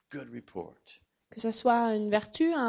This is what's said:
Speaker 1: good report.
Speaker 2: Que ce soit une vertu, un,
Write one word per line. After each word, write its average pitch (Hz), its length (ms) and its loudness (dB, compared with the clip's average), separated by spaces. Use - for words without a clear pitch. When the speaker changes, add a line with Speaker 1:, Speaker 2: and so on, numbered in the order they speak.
Speaker 1:
good 139 220 -10
report. 95 440 -12
Speaker 2:
Que 226 100 -14
ce 226 100 -2
soit 233 440 2
une 208 160 -2
vertu, 262 440 2
un, 294 140 0